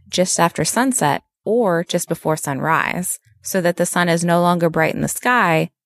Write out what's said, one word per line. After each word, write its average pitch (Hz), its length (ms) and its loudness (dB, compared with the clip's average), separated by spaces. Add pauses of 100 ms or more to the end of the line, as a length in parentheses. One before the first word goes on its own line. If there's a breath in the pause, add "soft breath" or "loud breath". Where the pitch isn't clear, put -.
just - 300 -2
after 170 260 0
sunset 226 580 0 (220)
or 196 380 2
just - 260 -4
before 160 280 -2
sunrise, 151 800 -2 (240)
so 190 200 -4
that 175 160 0
the 175 80 0
sun 175 240 0
is 170 140 2
no 175 180 4
longer 175 260 2
bright 160 260 0
in - 60 -4
the 147 80 -2
sky, 180 600 0 (160)